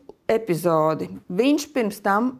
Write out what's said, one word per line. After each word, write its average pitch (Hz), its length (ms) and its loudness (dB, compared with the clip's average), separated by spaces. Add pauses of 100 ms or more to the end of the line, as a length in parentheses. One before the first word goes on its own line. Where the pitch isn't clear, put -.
(280)
epizodi 170 800 0 (240)
viņš 269 400 0
pirms 208 320 -4
tam 214 360 0